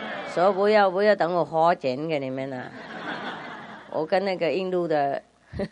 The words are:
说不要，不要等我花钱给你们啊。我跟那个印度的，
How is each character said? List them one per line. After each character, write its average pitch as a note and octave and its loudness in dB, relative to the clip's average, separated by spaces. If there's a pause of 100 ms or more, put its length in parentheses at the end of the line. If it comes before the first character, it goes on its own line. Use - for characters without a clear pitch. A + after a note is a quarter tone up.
(280)
说 F#3 2
不 G3 2
要， G#3 6
不 F#3 0
要 G#3 6
等 F3 0
我 E3+ 2
花 D#3+ 4
钱 C#3+ -2
给 D#3 0
你 C3+ -4
们 C3+ -6
啊。 B2+ -10 (1200)
我 D3+ -2
跟 F#3 2
那 F#3+ 0
个 E3 0
印 F#3 -2
度 F3+ 0
的， C#3+ 0 (500)